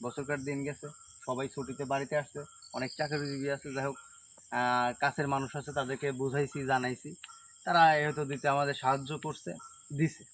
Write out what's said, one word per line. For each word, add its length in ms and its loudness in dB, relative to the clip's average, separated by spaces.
বছরকার 400 -2
দিন 200 -2
গেছে, 240 -4
সবাই 220 -2
ছুটিতে 380 -4
বাড়িতে 320 0
আসছে, 260 -4
অনেক 240 -2
চাকরিজীবী 520 0
আছে, 240 -4
যাই 120 0
হোক, 120 0
আহ, 480 4
কাছের 280 2
মানুষ 280 0
আছে, 160 -4
তাদেরকে 400 0
বুঝাইছি, 540 0
জানাইছি, 500 0
তারা 160 4
হয়তো 460 6
দিতে 220 0
আমাদের 260 4
সাহায্য 440 0
করছে, 360 -6
দিছে। 260 2